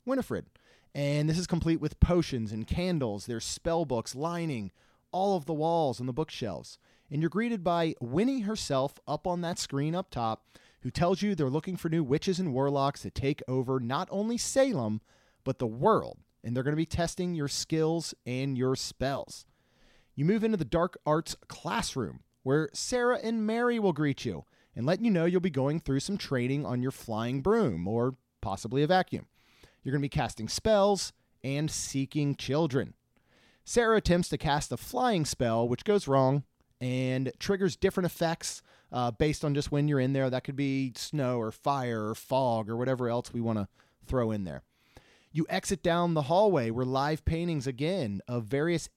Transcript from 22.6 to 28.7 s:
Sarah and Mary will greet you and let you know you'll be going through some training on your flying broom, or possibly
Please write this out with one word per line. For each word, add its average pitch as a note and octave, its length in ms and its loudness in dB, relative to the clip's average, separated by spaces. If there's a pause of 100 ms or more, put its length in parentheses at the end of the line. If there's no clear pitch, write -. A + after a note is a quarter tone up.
Sarah B3 500 0
and A3 240 -2
Mary A#3 320 2
will G3+ 140 4
greet C#3+ 320 0
you E2+ 220 -6 (280)
and A#2 120 -4
let F#3+ 160 2
you A#3 100 4
know E3+ 140 4
you'll F3+ 160 4
be F#3 80 0
going C#3+ 320 0
through C3+ 180 0
some G3 180 -2
training C3+ 480 -2
on B2 160 -2
your C3 100 0
flying A#2+ 500 -4
broom, C3+ 480 2
or A#2+ 260 0 (240)
possibly A2 440 -2